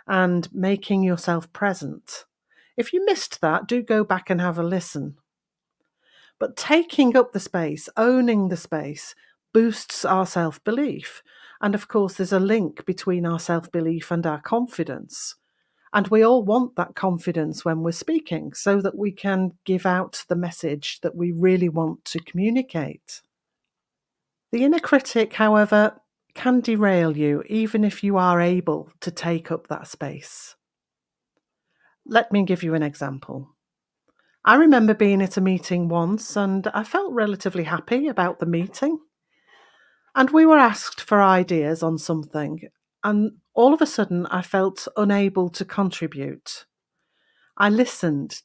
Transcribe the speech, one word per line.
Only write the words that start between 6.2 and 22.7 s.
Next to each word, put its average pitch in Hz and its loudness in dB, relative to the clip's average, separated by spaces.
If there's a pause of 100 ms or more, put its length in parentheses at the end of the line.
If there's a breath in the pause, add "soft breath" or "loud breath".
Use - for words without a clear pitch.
But - -6
taking 294 2
up 247 4
the 190 -4
space, 156 -6
owning 233 2
the 170 -4
space, 147 -10 (400 soft breath)
boosts 226 0
our 185 2
self-belief. 208 -4 (400 loud breath)
And 208 0
of 202 -6
course, 202 0
there's 190 -4
a 190 2
link 196 0
between 180 -4
our 170 -2
self-belief 165 -4
and 170 -2
our 151 -4
confidence. - -6 (600)
And 196 0
we 220 4
all 233 4
want 240 0
that - -6
confidence 170 -4
when 160 -2
we're 165 -2
speaking 165 -6
so 202 0
that 190 -4
we 202 -4
can 190 -2 (140)
give 185 -2
out 185 -2
the 180 -2
message 170 -6
that 165 -4
we 175 -4
really 180 2
want 160 -4
to 170 -8
communicate. 180 -4 (1300)